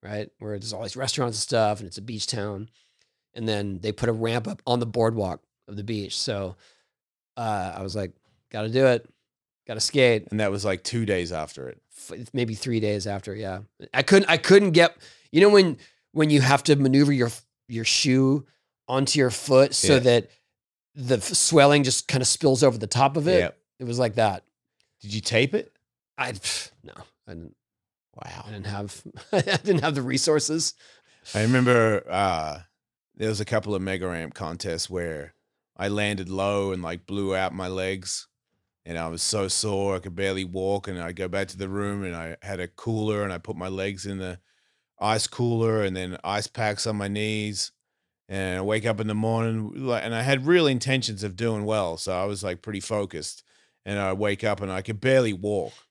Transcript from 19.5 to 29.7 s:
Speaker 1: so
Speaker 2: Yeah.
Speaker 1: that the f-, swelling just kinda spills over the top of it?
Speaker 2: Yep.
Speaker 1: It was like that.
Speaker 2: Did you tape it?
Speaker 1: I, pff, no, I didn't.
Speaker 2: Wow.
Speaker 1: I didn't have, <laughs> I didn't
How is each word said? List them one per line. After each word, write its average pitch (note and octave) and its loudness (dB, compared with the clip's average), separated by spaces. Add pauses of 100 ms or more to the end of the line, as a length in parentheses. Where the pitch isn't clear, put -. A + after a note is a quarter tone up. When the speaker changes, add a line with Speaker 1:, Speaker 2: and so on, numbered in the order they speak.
Speaker 1:
so - 6
Speaker 2:
Yeah. C3 8
Speaker 1:
that A#2+ 4 (640)
the C3 0
f-, G2+ 0
swelling D3 6
just B2+ 0
kinda C3 0
spills C3 4
over B2+ 6
the G#2+ -6
top C#3 2
of D3 0
it? F3+ 4
Speaker 2:
Yep. - -4 (220)
Speaker 1:
It C3 -10
was A#2+ -4
like A#2+ 2
that. G#2 0 (560)
Speaker 2:
Did G2+ -12
you G#2+ -4
tape A#2+ 2
it? - -4 (440)
Speaker 1:
I, B2 -4
pff, - -8 (140)
no, - -18 (320)
I G#2 -16
didn't. E2 -16 (580)
Speaker 2:
Wow. - -16
Speaker 1:
I G#2+ -16
didn't G2 -12
have, G2+ -10 (160)
<laughs> - -10
I G3 4
didn't G3 0